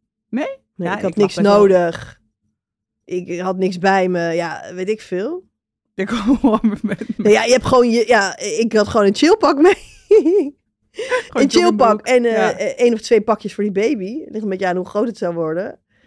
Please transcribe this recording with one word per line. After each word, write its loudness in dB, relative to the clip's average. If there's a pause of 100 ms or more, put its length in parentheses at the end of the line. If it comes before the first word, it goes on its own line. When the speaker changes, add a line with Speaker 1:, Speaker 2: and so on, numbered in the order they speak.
(300)
Speaker 1:
Nee? -6 (280)
Speaker 2:
Nee, -8
Speaker 1:
Ja, -4
Speaker 2:
ik -10
had -4
Speaker 1:
ik -10
mag 2
Speaker 2:
niks -2
Speaker 1:
best 0
wel. 6
Speaker 2:
nodig. 2 (840)
Ik -8
had -4
niks -2
bij 2
me. -2
Ja, -6
weet -8
ik -4
veel. -8 (460)
Speaker 1:
Ik -6
kom 0
wel 2
met 0
me. -4 (220)
Speaker 2:
Nou 0
ja, 4
je 0
hebt 2
gewoon 4
je, 2
ja, 2
ik -4
had 2
gewoon 2
een 2
chillpak 2
mee. 6 (340)
<laughs> 2 (680)
Speaker 1:
Gewoon -2
Speaker 2:
Een 2
chillpak 2 (140)
Speaker 1:
joggingbroek. -
Speaker 2:
en, 2
eh, 0
Speaker 1:
Ja. 0
Speaker 2:
eh, -4 (200)
één 4
of -6
twee 2
pakjes -4
voor -6
die -4
baby. -4
Ligt -12
een -6
beetje -4
aan -2
hoe -6
groot -4
het -8
zou -6
worden. -6 (280)